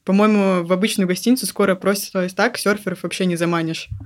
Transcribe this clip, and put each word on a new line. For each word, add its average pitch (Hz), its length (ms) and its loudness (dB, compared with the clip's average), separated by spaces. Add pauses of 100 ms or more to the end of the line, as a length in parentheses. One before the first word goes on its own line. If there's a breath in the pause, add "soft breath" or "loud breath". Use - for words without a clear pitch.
по-моему, 196 580 4
в 170 80 -6
обычную 190 360 0
гостиницу 233 400 0
скоро 190 260 0
просто 190 640 -2
так 214 240 0
серферов 202 420 -2
вообще 180 240 -4
не 175 100 2
заманишь. 165 540 -2 (160)